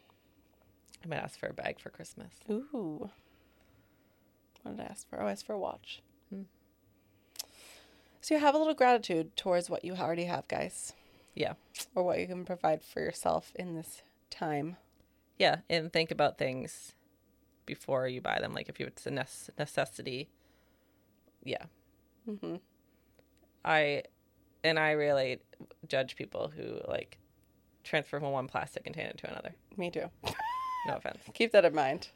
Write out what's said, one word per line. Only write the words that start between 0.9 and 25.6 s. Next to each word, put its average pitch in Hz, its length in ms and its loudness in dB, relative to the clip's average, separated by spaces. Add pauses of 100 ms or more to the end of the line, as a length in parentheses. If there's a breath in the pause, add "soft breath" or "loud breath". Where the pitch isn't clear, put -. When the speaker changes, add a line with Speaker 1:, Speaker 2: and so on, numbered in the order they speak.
Speaker 1:
I 175 40 -10
might 151 100 -4
ask - 220 -8
for - 80 -4
a - 60 -6
bag - 260 -2
for - 120 -12
Christmas. - 420 -16 (160)
Speaker 2:
Ooh. 214 600 -6 (1500)
What - 140 -10
did - 60 -8
I - 40 -10
ask - 200 -14
for? - 140 -8
Oh, 208 60 -2
I 202 40 -2
asked 202 140 -8
for 214 80 -6
a 208 60 -4
watch. - 420 -8 (300)
Speaker 1:
Hmm. 196 120 -10 (1800 soft breath)
Speaker 2:
So - 140 0
you 302 60 6
have 285 140 8
a - 20 6
little 311 160 6
gratitude 226 640 4
towards 175 320 2
what - 160 -2
you 180 100 -4
already 170 300 0
have, 175 220 -2
guys. - 460 -4 (420 soft breath)
Speaker 1:
Yeah. - 180 0 (400)
Speaker 2:
Or 180 100 2
what 175 160 2
you 180 80 -2
can 180 180 -6
provide 160 380 2
for - 180 -6
yourself - 540 2
in 180 200 -6
this - 260 -10 (280)
time. 156 480 -4 (600)
Speaker 1:
Yeah, 170 200 6 (120)
and 165 220 0
think 165 200 4
about 147 260 4
things 131 560 -4 (720)
before 131 420 0
you 127 140 -6
buy - 180 2
them. - 140 -4
Like, - 160 -6
if - 100 -10
you, 135 80 -4
it's - 180 -12
a - 60 -4
nece-, - 380 -6 (100)
necessity. 139 680 -4 (1120)
Yeah. - 220 -6 (640)
Speaker 2:
Mm-hmm. 196 280 -6 (1080)
Speaker 1:
I, 151 400 4 (600)
and 160 160 6
I 156 120 4
really 143 480 4 (480)